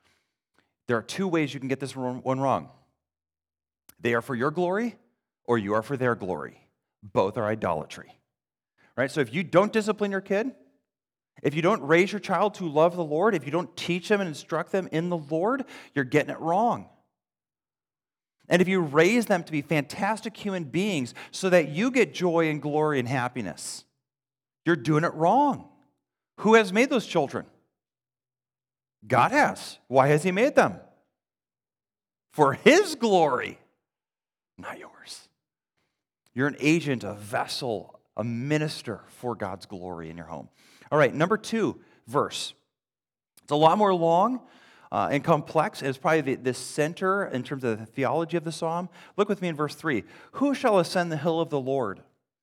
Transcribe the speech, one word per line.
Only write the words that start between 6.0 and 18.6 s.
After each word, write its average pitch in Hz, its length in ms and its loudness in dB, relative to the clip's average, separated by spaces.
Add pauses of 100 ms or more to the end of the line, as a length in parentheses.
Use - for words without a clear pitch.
glory. 85 540 -8 (340)
Both 104 340 0
are 107 100 0
idolatry. 92 680 -4 (760)
Right? 131 160 -2
So 156 80 -4
if 117 140 -2
you 185 100 -2
don't 180 300 2
discipline 208 380 -2
your 190 100 -4
kid, 208 340 -4 (840)
if 143 140 -2
you 160 80 -2
don't 190 180 2
raise 170 300 4
your 208 80 -6
child 196 360 -2
to 180 120 -8
love 160 280 2
the 175 80 -4
Lord, 165 300 0
if 143 120 -4
you 139 60 -6
don't 165 240 -4
teach 175 340 -4
them 208 120 2
and 185 60 -2
instruct 156 440 -6
them 190 200 -2
in 170 180 -2
the 175 80 -2
Lord, 165 480 -2 (300)
you're 139 100 0
getting 139 240 2
it 139 100 -8
wrong. 170 480 0 (1600)
And 175 140 4